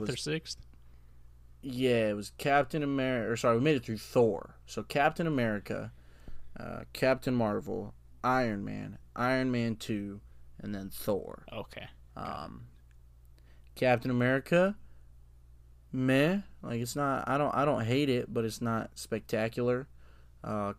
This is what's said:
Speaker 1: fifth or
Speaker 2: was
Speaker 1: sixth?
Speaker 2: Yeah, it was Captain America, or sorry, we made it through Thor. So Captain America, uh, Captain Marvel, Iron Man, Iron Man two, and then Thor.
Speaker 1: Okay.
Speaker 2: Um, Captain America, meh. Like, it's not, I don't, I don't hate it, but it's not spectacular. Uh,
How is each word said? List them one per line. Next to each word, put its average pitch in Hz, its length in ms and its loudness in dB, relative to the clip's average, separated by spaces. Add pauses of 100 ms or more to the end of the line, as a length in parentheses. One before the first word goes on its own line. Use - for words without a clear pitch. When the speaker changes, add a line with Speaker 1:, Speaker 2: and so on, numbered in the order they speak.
Speaker 1:
fifth 107 100 -4
or - 20 -4
Speaker 2:
was 120 80 -6
Speaker 1:
sixth? - 380 -6 (1040)
Speaker 2:
Yeah, 123 480 4
it 104 60 0
was 101 200 -8
Captain 143 460 2
America, 131 500 0
or 117 60 0
sorry, 117 180 6
we 120 80 4
made 156 120 6
it 123 100 -2
through 113 100 -4
Thor. - 600 2 (100)
So - 160 -8
Captain 156 440 2
America, 110 640 -2 (680)
uh, - 200 -10 (120)
Captain 131 420 2
Marvel, 104 600 0 (280)
Iron 120 400 2
Man, 104 360 -8 (180)
Iron 131 340 2
Man 117 260 0
two, 101 440 -6 (400)
and 104 140 -6
then 98 160 -8
Thor. - 600 -4
Speaker 1:
Okay. - 340 -12 (300)
Speaker 2:
Um, 73 500 -10 (1080)
Captain 127 360 2
America, 135 680 4 (1160)
meh. 135 460 4 (240)
Like, 120 180 -4
it's 123 160 -6
not, 139 320 0
I 131 100 2
don't, 147 160 2
I 135 100 4
don't 123 200 2
hate 135 240 2
it, 123 240 0
but 117 120 0
it's 110 160 -4
not 113 340 -2
spectacular. 120 920 -2 (540)
Uh, 104 360 -4